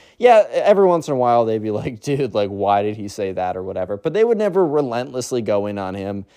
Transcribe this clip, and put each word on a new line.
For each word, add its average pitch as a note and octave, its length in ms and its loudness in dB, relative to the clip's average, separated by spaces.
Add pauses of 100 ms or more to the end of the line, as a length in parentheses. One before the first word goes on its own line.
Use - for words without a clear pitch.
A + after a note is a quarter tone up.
(200)
Yeah, A3+ 320 8
every F#3+ 340 4
once F3 220 2
in C#3+ 80 -2
a - 20 0
while, A#2+ 260 4
they'd A2 200 -2
be A2 80 -4
like, A2+ 280 -6
<laughs> - 20 -20
"Dude, C#3 340 -2
like, G#2 140 0
why G2+ 340 0
did G#2+ 120 -4
he G#2 120 -10
say G2+ 240 -6
that?" F#2 260 -4
or F#2 60 -8
whatever. F#2+ 340 -6
But D#3+ 160 -6
they G#3+ 100 2
would A#3 140 2
never F#3+ 280 0
relentlessly B2+ 760 -2
go G#2 240 0
in G2+ 140 -6
on F#2+ 160 -6
him, G2 300 -8 (100)